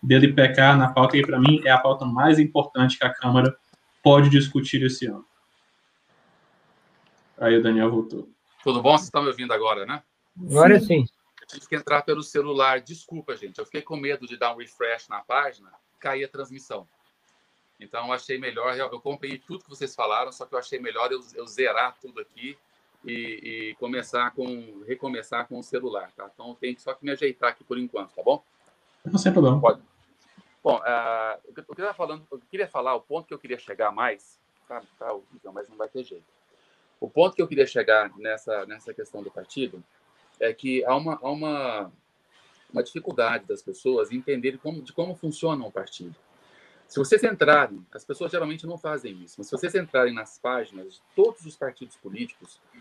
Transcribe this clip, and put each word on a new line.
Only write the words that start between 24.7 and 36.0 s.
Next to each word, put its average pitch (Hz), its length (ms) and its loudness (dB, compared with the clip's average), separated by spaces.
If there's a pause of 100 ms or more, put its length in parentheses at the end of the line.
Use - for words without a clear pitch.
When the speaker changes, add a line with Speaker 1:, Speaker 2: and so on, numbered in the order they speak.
Speaker 2:
recomeçar 120 600 -8
com 123 100 -14
o 120 60 -14
celular, 110 520 -8
tá? 98 160 -20
Então, 117 180 -20
eu 120 60 -18
tenho 123 240 -10
só 131 140 -10
que - 100 -16
me 143 80 -8
ajeitar 135 380 -4
aqui - 140 -10
por 123 160 -8
enquanto, 110 340 -8
tá - 100 -12
bom? 139 200 0 (600)
Speaker 1:
Não, 180 140 -2
sem 185 140 4
problema. 147 280 6
Speaker 2:
Pode. 117 220 2 (840)
Bom, 117 200 2
ah, 113 540 -4 (100)
o - 60 -20
que 156 60 -16
eu 147 160 -18
tava 196 180 -8
falando, 156 380 -8
eu 131 180 -16
queria 190 180 -6
falar, 127 280 -4
o 113 60 -6
ponto 160 260 -10
que - 80 -14
eu - 20 -20
queria 123 220 -12
chegar 104 320 -4
mais, 110 480 -6 (280)
tá, 120 140 -14 (160)
tá 110 160 -10
horrível, 98 400 -18
mas 104 160 -14
não 110 80 -20
vai 110 100 -10
ter 131 160 -12